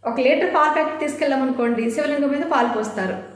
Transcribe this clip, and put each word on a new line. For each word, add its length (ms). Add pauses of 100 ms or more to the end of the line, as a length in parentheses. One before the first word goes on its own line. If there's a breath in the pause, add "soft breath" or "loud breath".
ఒక 160
లీటర్ 340
పాల 200
ప్యాకెట్ 260
తీసుకెళ్ళామనుకోండి, 880
శివలింగం 400
మీద 160
పాలు 220
పోస్తారు 480 (200)